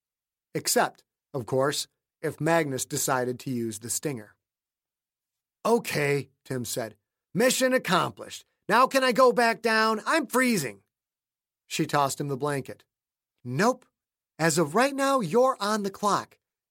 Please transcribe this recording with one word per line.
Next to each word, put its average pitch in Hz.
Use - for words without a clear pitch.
Except, -
of 127
course, 135
if 156
Magnus 151
decided 127
to 139
use 113
the 113
stinger. 113
"Okay," 147
Tim 127
said. 113
"Mission 254
accomplished. 151
Now 240
can 262
I 254
go 247
back 226
down? 220
I'm 285
freezing." 196
She -
tossed 143
him 147
the 139
blanket. 135
"Nope. 190
As 156
of 156
right 269
now, 269
you're 240
on 208
the 196
clock. 190